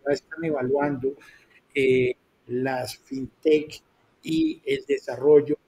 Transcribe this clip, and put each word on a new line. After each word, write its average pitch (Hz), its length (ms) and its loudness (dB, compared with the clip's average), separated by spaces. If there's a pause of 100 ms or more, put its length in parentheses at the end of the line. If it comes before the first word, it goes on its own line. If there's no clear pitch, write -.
ya 143 80 2
están 165 300 -10
evaluando, 139 720 -2 (580)
eh, 127 400 2 (320)
las 127 500 -6
fintech 147 840 -2 (400)
y 160 420 -2
el 135 220 -4
desarrollo 143 800 2